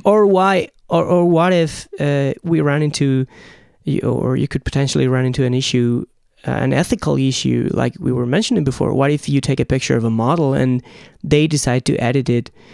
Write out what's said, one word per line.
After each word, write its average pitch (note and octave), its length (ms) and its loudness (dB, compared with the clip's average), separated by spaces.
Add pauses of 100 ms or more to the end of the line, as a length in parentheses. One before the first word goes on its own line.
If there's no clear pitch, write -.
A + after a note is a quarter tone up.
or G#3 220 4
why, F#3+ 420 2 (200)
or, E3+ 160 0
or F3 200 2
what F3 280 4
if, E3 340 0 (140)
uh, C#3+ 420 0
we E3 180 0
run D3 220 2
into, C#3 420 0 (600)
y-, C#3 160 -2
or B2 340 -2
you C#3 120 -2
could - 160 -6
potentially C#3 420 0
run B2+ 180 0
into B2+ 200 0
an B2 100 0
issue, A#2+ 500 0 (400)
uh, - 60 -4
an C3 220 -2
ethical C#3+ 440 -2
issue, B2+ 560 0
like B2 280 -2
we C3 100 -2
were B2 160 -2
mentioning F3 380 0
before. - 280 -2
What C#3 200 0
if D3+ 160 -4
you C#3 120 0
take C3+ 200 0
a B2 40 -2
picture C3 320 0
of A#2 60 0
a A2+ 80 0
model C3+ 440 0
and B2+ 280 0 (400)
they D3+ 240 2
decide C#3 380 0
to - 140 0
edit B2+ 300 -2
it A#2+ 220 -2 (240)